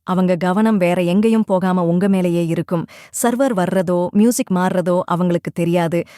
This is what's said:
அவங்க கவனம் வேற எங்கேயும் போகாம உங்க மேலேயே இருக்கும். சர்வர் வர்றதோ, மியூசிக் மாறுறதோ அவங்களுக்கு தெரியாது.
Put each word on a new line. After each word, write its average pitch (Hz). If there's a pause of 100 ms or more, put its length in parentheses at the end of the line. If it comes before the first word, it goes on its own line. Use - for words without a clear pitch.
அவங்க 185
கவனம் 202
வேற 180
எங்கேயும் 214
போகாம 185
உங்க 175
மேலேயே 180
இருக்கும். 165 (380)
சர்வர் 240
வர்றதோ, 180
மியூசிக் 233
மாறுறதோ 180
அவங்களுக்கு 175
தெரியாது. 170 (140)